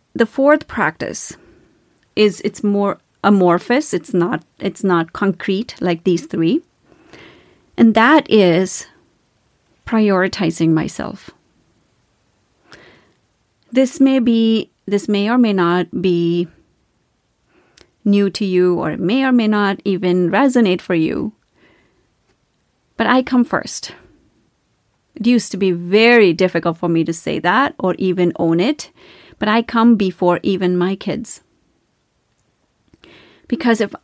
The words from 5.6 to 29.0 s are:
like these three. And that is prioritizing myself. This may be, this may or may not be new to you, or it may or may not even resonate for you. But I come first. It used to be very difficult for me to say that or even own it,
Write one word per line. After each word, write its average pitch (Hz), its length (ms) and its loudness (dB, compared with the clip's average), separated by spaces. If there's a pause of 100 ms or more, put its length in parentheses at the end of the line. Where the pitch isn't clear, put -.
like 170 240 -4
these 180 220 0
three. 165 360 -2 (1160)
And 226 180 6
that 262 340 4
is 185 580 0 (1000)
prioritizing 190 840 0
myself. - 640 -4 (2500)
This 254 280 0
may 269 200 4
be, 226 520 0 (140)
this 202 220 -2
may 202 220 0
or 247 80 2
may 226 160 4
not 175 480 0
be 170 460 0 (1600)
new 202 280 2
to 208 140 -6
you, 180 340 0
or 160 120 -4
it - 80 -8
may 247 240 0
or 262 80 2
may 233 160 2
not 208 380 0
even 180 460 0
resonate 226 500 2
for 180 140 -4
you. 165 380 -2 (1600)
But 220 100 -2
I 254 140 2
come 254 240 0
first. - 480 -10 (1200)
It 220 120 -4
used 240 240 0
to 196 60 -8
be 185 140 0
very 196 600 4
difficult 170 440 0
for 175 120 -4
me 165 140 2
to 165 100 -4
say - 260 -6
that 214 380 0
or 185 200 -2
even 180 400 0
own 170 220 0
it, 262 320 -2 (460)